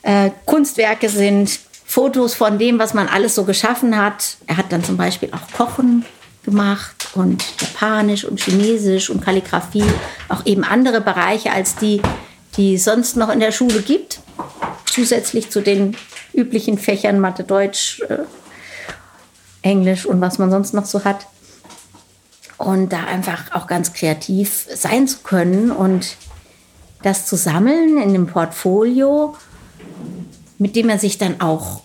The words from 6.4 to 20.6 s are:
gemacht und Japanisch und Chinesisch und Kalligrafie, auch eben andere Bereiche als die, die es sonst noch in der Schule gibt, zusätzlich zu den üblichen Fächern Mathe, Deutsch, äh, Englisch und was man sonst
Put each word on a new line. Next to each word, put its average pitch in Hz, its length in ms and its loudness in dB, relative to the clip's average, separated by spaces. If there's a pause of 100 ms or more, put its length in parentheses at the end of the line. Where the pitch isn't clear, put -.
gemacht 202 680 -2
und 185 300 0 (160)
Japanisch 208 640 0
und - 160 -6
Chinesisch 202 680 2
und 190 100 -2
Kalligrafie, 185 640 0 (440)
auch - 180 -4
eben 196 160 2
andere 233 380 2
Bereiche 190 500 0
als 190 240 -2
die, 208 260 0 (560)
die 196 180 4
es 185 100 0
sonst 233 320 0
noch 226 140 0
in 220 100 2
der 214 100 2
Schule 214 320 2
gibt, - 380 -2 (640)
zusätzlich 233 680 -2
zu 208 100 -2
den 202 360 2 (360)
üblichen 226 460 0
Fächern 202 400 2
Mathe, 185 240 0
Deutsch, 196 680 -2
äh, - 100 -4 (1400)
Englisch 185 440 2
und 180 140 2
was 180 180 0
man 185 140 4
sonst 196 200 0